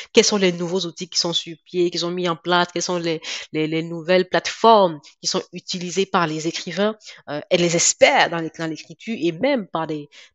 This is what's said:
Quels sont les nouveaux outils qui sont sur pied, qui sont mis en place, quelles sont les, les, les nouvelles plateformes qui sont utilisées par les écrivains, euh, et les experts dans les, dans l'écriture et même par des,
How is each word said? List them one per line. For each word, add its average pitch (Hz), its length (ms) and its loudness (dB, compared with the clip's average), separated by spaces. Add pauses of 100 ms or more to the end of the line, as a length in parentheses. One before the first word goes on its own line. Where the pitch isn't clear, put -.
(120)
Quels 214 140 6
sont 214 100 0
les 190 160 2
nouveaux 175 280 -4
outils 170 280 -10
qui - 100 -6
sont 170 140 -2
sur 165 320 -6
pied, 175 260 0
qui 170 100 -6
sont 170 100 -4
mis 180 180 -2
en 165 80 -2
place, 175 340 0
quelles 175 120 -4
sont 180 160 -2
les, 165 240 -4 (300)
les, 156 140 0
les 160 160 -2
nouvelles 170 460 0
plateformes 185 720 4 (220)
qui - 40 -6
sont 175 160 -2 (120)
utilisées 180 500 -4
par 180 220 2
les 156 220 -2
écrivains, 190 500 -4 (320)
euh, 147 100 -6 (100)
et 185 60 2
les 175 200 2
experts 233 520 4
dans 165 120 -4
les, 160 180 -6
dans 165 80 -6
l'écriture 160 520 -10
et 165 140 0
même 220 360 -2
par 160 180 -4
des, 151 240 -8 (240)